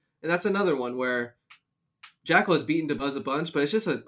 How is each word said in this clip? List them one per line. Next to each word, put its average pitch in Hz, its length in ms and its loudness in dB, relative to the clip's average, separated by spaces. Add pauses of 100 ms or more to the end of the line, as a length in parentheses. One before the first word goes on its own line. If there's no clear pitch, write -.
(220)
And 160 80 -4
that's 175 140 0
another 196 320 2
one 123 200 -4
where 123 400 -2 (840)
Jackal 185 300 2
has 151 100 4
beaten 156 260 0
Dabuz 139 280 -2
a 135 40 -6
bunch, 143 320 -4
but 143 100 0
it's 147 100 0
just 214 140 0
a, 127 220 -2